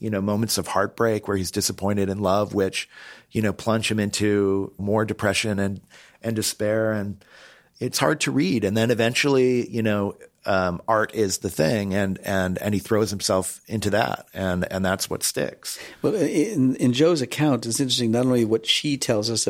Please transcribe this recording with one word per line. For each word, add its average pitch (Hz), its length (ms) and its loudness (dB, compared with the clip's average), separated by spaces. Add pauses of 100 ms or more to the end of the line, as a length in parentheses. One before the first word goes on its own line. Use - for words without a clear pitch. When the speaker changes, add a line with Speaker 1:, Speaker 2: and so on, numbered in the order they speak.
Speaker 1:
you 110 80 -6
know, 101 140 -2
moments 104 340 0
of 92 120 -4
heartbreak 107 600 0
where 101 80 0
he's 92 140 -2
disappointed 98 580 -2
in 98 120 -4
love, 101 340 2
which, 95 340 -2 (420)
you 110 120 -2
know, 107 100 2
plunge 110 380 -2
him 107 100 2
into 101 800 2
more 104 260 0
depression 104 540 0
and, 98 240 -2 (400)
and 113 120 -4
despair. 110 580 0
And 101 300 -6 (560)
it's 127 200 -4
hard 147 220 4
to 143 100 0
read. 135 340 2
And 98 100 2
then 113 160 4
eventually, 123 800 2
you 110 140 -2
know, 104 340 0 (300)
um, 92 420 0
art 110 260 0
is 98 240 0
the 98 120 -4
thing, 101 440 0
and, 95 300 0
and, 92 380 0
and 104 100 -2
he 98 80 0
throws 104 300 0
himself 95 560 -2
into 104 240 -2
that, - 420 0
and, 90 400 -2
and 95 100 -2
that's 95 280 0
what 92 120 -4
sticks. - 560 -6 (220)
Speaker 2:
Well, 147 140 0
in, 160 640 2
in 123 180 2
Jo's 156 260 4
account, 127 460 0
it's 117 120 -2
interesting, 123 320 0
not 120 140 2
only 123 220 2
what 110 180 0
she - 320 0
tells 113 340 0
us 110 200 -2